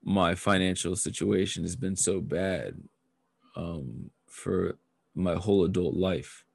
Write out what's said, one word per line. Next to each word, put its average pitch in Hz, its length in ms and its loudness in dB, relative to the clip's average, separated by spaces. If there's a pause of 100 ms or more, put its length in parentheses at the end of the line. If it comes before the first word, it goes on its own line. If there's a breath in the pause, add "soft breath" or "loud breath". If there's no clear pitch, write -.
my 92 300 4
financial 92 600 2
situation 98 680 0
has 87 120 -4
been 95 200 -4
so 92 260 0
bad, 85 640 -4 (720)
um, 80 560 -8 (160)
for 92 500 -2 (380)
my 90 200 2
whole 95 280 4
adult 87 320 2
life. - 600 -2